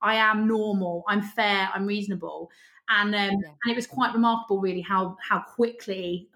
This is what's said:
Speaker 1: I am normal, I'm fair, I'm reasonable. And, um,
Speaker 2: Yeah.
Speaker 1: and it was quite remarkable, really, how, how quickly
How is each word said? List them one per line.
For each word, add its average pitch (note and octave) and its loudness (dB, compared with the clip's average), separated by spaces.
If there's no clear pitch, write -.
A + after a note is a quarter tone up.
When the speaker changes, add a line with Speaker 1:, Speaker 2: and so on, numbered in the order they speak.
Speaker 1:
I A3 2
am G#3+ 4
normal, G3+ 0
I'm G#3 2
fair, G3+ 0
I'm G3 -2
reasonable. F3 -6
And, G#3 2
um, G3+ 2
Speaker 2:
Yeah. D#3+ -10
Speaker 1:
and A3+ 0
it A#3+ -2
was A#3 -4
quite B3 0
remarkable, A3+ 2
really, F#3 0
how, F#3 0
how G3 0
quickly F#3 -4